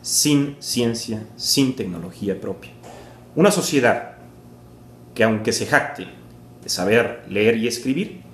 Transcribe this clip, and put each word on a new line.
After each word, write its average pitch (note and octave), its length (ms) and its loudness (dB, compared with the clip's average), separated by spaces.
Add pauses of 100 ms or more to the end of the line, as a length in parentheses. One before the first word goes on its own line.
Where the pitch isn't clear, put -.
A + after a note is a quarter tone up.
sin C#3+ 580 0
ciencia, A2+ 760 -4
sin C3 400 0
tecnología F#2 640 -6
propia. G2 320 -10 (640)
Una F3+ 160 6
sociedad C#3 640 2 (1000)
que, A2 120 4
aunque A2 260 2
se A2 140 -2
jacte - 420 0 (560)
de - 60 -14
saber G#2 580 2
leer G#2+ 300 2
y A2+ 100 -2
escribir C3+ 540 -4 (120)